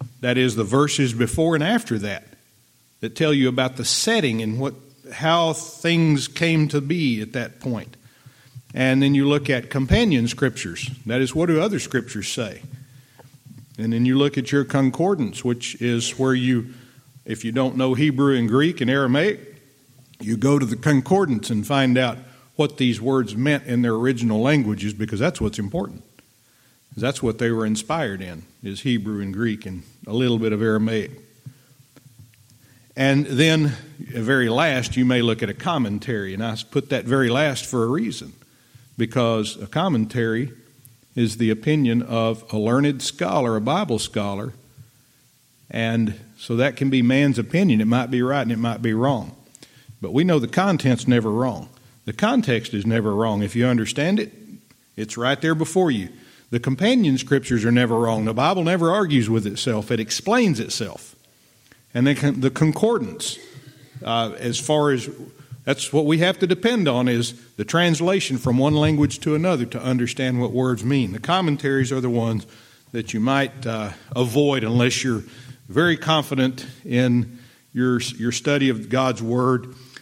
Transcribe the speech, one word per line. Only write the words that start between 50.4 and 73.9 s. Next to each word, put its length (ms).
content's 600
never 220
wrong. 380
The 80
context 600
is 100
never 300
wrong. 280
If 140
you 100
understand 540
it, 120
it's 200
right 240
there 140
before 360
you. 200
The 100
companion 560
scriptures 480
are 80
never 260
wrong. 280
The 80
Bible 280
never 280
argues 400
with 160
itself. 440
It 80
explains 600
itself. 560
And 120
then 100
con-, 240
the 100
concordance, 880
uh, 340
as 220
far 300
as, 180
that's 280
what 120
we 140
have 220
to 60
depend 400
on, 220
is 240
the 80
translation 720
from 220
one 160
language 460
to 140
another 300
to 180
understand 580
what 120
words 320
mean. 280
The 60
commentaries 720
are 120
the 80
ones 360
that 220
you 60
might, 460
uh, 240